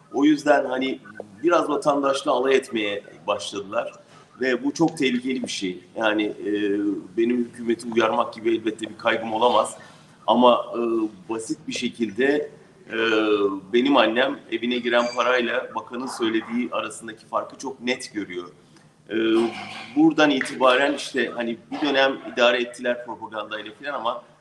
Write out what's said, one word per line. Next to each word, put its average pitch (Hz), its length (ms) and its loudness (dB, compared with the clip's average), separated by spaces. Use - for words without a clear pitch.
O 131 120 2
yüzden 143 400 4
hani 131 340 -4
biraz 160 260 4
vatandaşla 139 640 2
alay 131 240 4
etmeye 104 480 0
başladılar. 104 680 -4
Ve 123 220 0
bu 139 100 -2
çok 160 240 0
tehlikeli 127 460 0
bir 104 80 -6
şey. 90 280 -6
Yani, 107 260 0
e, 101 280 -4
benim 120 200 2
hükümeti 117 500 -4
uyarmak 113 460 0
gibi 110 160 -4
elbette 110 400 -4
bir - 80 -18
kaygım 113 360 -2
olamaz. 110 440 2
Ama, 120 460 6
e, 113 60 -4
basit 113 380 -6
bir 127 60 -8
şekilde, 123 760 -2
e, 110 60 -4
benim 131 240 4
annem 123 420 2
evine 120 260 -2
giren 120 280 2
parayla 123 600 0
bakanın 120 320 -8
söylediği 117 640 -2
arasındaki 110 540 -8
farkı - 320 -6
çok 135 240 -12
net 123 320 -4
görüyor. 87 340 -8
E, 104 60 -4
buradan 151 340 6
itibaren 131 640 2
işte 123 420 -4
hani 117 220 -4
bir 147 160 -4
dönem 135 300 2
idare 123 280 4
ettiler 120 440 -4
propagandayla 107 680 -10
falan 143 100 -8
ama 123 300 -4